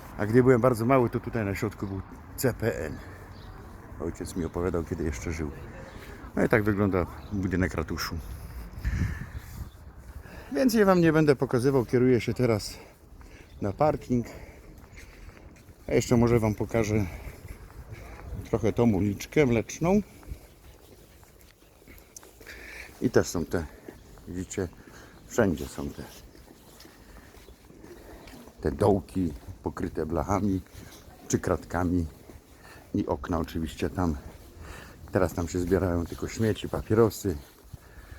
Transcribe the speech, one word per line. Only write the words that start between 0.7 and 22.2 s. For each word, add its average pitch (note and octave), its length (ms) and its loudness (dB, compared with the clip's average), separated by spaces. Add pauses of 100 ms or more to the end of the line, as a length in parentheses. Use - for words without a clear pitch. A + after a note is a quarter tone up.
mały, B2 240 4
to A#2+ 100 -2
tutaj A2+ 260 -4
na G2 100 0
środku G#2 320 -4
był F#2+ 140 -6 (340)
C B2 180 0
P D#2+ 320 -2
N. D2+ 120 -8 (1080)
Ojciec E2+ 300 -8
mi F2 100 -2
opowiadał, F2 380 -2
kiedy E2 200 -6
jeszcze D#2 280 -4
żył. D#2 200 -6 (840)
No D4 80 2
i - 60 2
tak A2 140 4
wygląda G2 420 2 (280)
budynek F#2 400 0
ratuszu. E2 420 -6 (2250)
Więcej B3+ 340 6
wam F#3 160 8
nie E3 120 8
będę D3 220 6
pokazywał, C3 500 4
kieruję B2+ 360 6
się A#2+ 120 -2
teraz A2+ 400 2 (880)
na G2+ 120 -2
parking. C#3 520 0 (1600)
A - 40 -6
jeszcze B2+ 260 4
może A#2 220 6
wam G#2+ 160 2
pokażę G#2+ 500 0 (1400)
trochę A2 240 2
tą A#2+ 200 4
uliczkę G2+ 520 2
Mleczną. D#3 560 2 (3000)